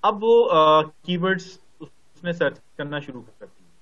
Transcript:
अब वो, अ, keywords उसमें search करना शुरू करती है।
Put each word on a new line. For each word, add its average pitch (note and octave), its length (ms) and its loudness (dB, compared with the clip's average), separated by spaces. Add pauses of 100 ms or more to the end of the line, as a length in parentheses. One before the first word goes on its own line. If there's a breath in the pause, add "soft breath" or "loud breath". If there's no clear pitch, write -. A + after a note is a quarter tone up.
अब G#3 120 0
वो, A#3 220 4
अ, D#3 400 4
keywords F3+ 760 -6 (200)
उसमें - 520 -14
search D#3 280 -4 (180)
करना D3 220 -10
शुरू B2+ 200 -18
करती G#2+ 440 -20
है। - 60 -20 (120)